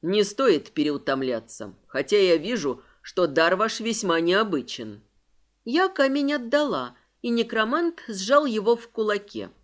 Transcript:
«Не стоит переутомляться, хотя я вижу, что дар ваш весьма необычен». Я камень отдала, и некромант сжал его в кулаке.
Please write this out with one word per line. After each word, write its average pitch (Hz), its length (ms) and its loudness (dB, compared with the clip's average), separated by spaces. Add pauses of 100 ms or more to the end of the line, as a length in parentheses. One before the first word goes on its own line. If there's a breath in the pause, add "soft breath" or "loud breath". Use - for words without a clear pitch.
«Не 196 200 2
стоит 202 500 0
переутомляться, 135 1000 -4 (120)
хотя 147 320 0
я 185 180 6
вижу, 151 460 -4 (200 loud breath)
что - 240 0
дар 160 300 2
ваш 214 240 -2
весьма 214 400 0
необычен». 165 800 -2 (640)
Я 339 240 0
камень 285 460 0
отдала, 233 640 -2 (260 soft breath)
и 233 80 -4
некромант 233 760 0
сжал 233 380 2
его 220 300 2
в - 120 -16
кулаке. 208 600 -4 (140)